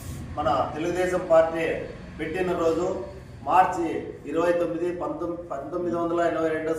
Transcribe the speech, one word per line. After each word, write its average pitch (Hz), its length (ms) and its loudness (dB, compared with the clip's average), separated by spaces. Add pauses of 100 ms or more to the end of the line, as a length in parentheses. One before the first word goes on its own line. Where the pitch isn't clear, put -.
(380)
మన 151 120 0 (240)
తెలుగుదేశం 175 580 0
పార్టీ 160 320 6 (560)
పెట్టిన 180 320 -2 (120)
రోజు 165 220 2 (640)
మార్చి 165 400 4 (440)
ఇరవై 170 280 2
తొమ్మిది, 165 300 0 (120)
పంతొమ్-, 160 380 -6 (120)
పంతొమ్మిది 170 480 -4
వందల 170 200 0 (120)
ఎనభై 160 240 0
రెండో 160 240 0